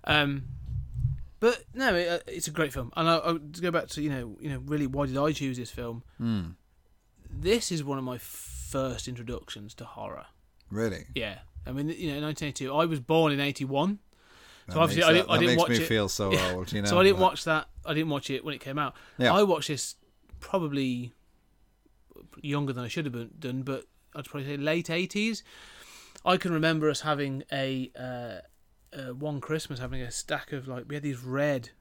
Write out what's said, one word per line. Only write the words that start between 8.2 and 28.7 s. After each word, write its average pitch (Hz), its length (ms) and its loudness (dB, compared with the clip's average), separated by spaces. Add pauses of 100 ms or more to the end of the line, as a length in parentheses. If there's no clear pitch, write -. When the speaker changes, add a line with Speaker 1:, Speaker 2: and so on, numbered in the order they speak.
Speaker 1:
introductions 117 680 -10
to 117 100 -16
horror. - 400 -12 (460)
Speaker 2:
Really? 98 420 -2
Speaker 1:
Yeah, 107 260 -4 (280)
I 127 40 -8
mean, 143 180 -2
you 165 240 -4
know, 143 80 -4
nineteen 151 260 -4
eighty-two, 135 260 -6
I 160 120 4
was 160 140 0
born 156 320 6
in 139 100 2
eighty-one, 143 580 0 (680)
so 90 40 -8
Speaker 2:
That 156 60 2
Speaker 1:
obviously 160 220 6
Speaker 2:
makes 165 80 8
Speaker 1:
I 160 40 10
Speaker 2:
that, 175 60 10
Speaker 1:
didn't, 170 100 2
I 170 40 6
Speaker 2:
that 156 80 6
Speaker 1:
didn't 123 100 6
Speaker 2:
makes 160 100 8
Speaker 1:
watch 170 80 4
Speaker 2:
me 117 140 6
Speaker 1:
it. - 40 0
Speaker 2:
feel 104 220 4
so 98 220 0
Speaker 1:
<laughs> - 20 4
Yeah. 92 200 2
Speaker 2:
old, 90 180 -4
you 104 140 0
Speaker 1:
So 104 100 4
Speaker 2:
know, 180 60 8
Speaker 1:
I - 20 10
didn't 196 160 8
Speaker 2:
but 185 40 8
Speaker 1:
watch 175 200 4
that. 156 240 0 (180)
I 160 80 -4
didn't 156 160 0
watch 139 220 -2
it 135 120 -2
when 147 120 -6
it - 60 -14
came 135 180 -6
out. 139 160 -4 (240)
Speaker 2:
Yeah. 123 140 8
Speaker 1:
I 202 100 8
watched 170 240 2
this - 280 -4 (440)
probably 135 720 -2 (1300)
younger 143 320 -2
than 123 120 -6
I - 20 -8
should 151 180 -4
have 127 80 -4
been, 117 240 -8
done, 127 260 -4
but 135 220 -4 (300)
I'd 143 100 -10
probably 139 220 -8
say 143 100 -6
late 156 320 -2
eighties. 202 540 -2 (800)
I 185 140 4
can 175 160 -2
remember 156 360 2
us 139 120 -2
having 139 500 -2
a, 135 480 -2
uh, 120 400 -8 (580)